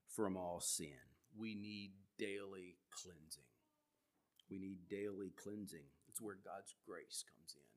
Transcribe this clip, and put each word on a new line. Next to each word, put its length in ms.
from 300
all 240
sin." 380
We 200
need 380
daily 580
cleansing. 580
We 80
need 320
daily 400
cleansing. 440
It's 140
where 160
God's 380
grace 380
comes 200
in, 80